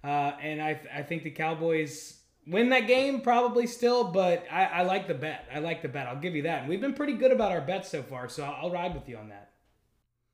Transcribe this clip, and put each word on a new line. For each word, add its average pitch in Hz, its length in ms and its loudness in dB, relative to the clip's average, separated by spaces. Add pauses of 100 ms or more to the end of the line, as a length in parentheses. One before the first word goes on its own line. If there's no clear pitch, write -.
Uh, 143 360 0
and 151 200 -6
I 156 140 0
th-, 151 200 -10
I 147 80 -6
think 165 200 -4
the 156 80 -8
Cowboys 160 880 -2 (260)
win 208 220 4
that 254 180 4
game 262 360 4
probably 240 440 4
still, 240 380 2
but 180 480 2
I, 185 140 4
I 175 160 0
like 190 260 0
the 165 60 -2
bet. 143 380 -6
I 151 80 -4
like 165 200 -4
the 151 80 -6
bet. 131 180 -6
I'll 131 140 -6
give 175 160 -4
you 143 60 -2
that. 156 180 -2
And 127 80 -8
we've 190 120 -2
been 269 120 0
pretty 285 220 -2
good 254 180 6
about 208 200 4
our 160 100 0
bets 185 260 -4
so 147 140 -6
far, 127 260 -10
so 147 160 -8
I'll, 143 220 -8
I'll 175 40 -2
ride 175 240 -4
with 135 140 -12
you 120 80 -10
on 107 140 -16
that. 101 220 -20 (800)